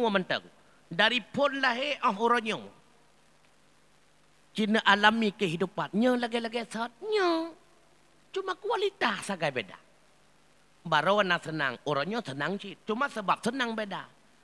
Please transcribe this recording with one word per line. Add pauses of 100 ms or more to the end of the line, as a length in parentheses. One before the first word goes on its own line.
wa
mentang. (440)
Dari
pun
lahir
oh
uronyo. (1900)
Cina
alami
kehidupannya
lagi-lagi
saatnya. (800)
Cuma
kualitas
sagai
beda. (1120)
Barawa
na
senang,
uronyo
senang
cik.
Cuma
sebab
senang
beda. (360)